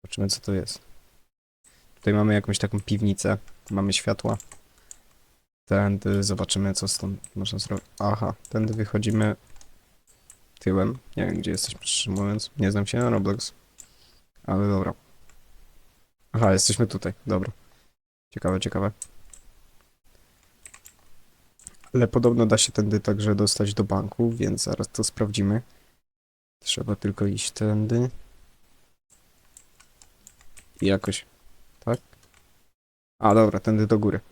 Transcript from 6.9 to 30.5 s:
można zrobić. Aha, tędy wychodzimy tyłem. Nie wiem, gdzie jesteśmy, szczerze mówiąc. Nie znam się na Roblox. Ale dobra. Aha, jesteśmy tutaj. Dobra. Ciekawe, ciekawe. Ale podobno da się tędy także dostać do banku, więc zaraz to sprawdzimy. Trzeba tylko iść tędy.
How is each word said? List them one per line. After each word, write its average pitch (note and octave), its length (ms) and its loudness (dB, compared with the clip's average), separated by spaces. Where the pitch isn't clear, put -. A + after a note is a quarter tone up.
można G2 220 -6
zrobić. - 260 -6
Aha, G#2 360 -2
tędy A2 260 -2
wychodzimy G#2+ 600 0
tyłem. G2 400 0
Nie - 100 -2
wiem, - 80 -2
gdzie - 160 -4
jesteśmy, - 320 -6
szczerze - 280 -4
mówiąc. G2+ 460 -2
Nie G2 140 2
znam G2+ 160 0
się A#2+ 120 -2
na A#2+ 120 2
Roblox. G2+ 420 -2
Ale G2 220 0
dobra. F#2+ 260 0
Aha, A2 200 4
jesteśmy G#2 340 2
tutaj. - 260 -6
Dobra. G2 260 0
Ciekawe, F#2 260 -2
ciekawe. G2 320 -2
Ale A#2+ 140 4
podobno A#2+ 380 4
da A2 120 4
się - 140 0
tędy G#2+ 280 2
także G#2 340 0
dostać G2+ 400 0
do G#2 100 0
banku, G2 460 -2
więc G2+ 320 -2
zaraz - 260 -4
to - 160 -6
sprawdzimy. G#2 580 0
Trzeba - 340 -4
tylko G2+ 300 -2
iść G2+ 240 -2
tędy. A2 600 0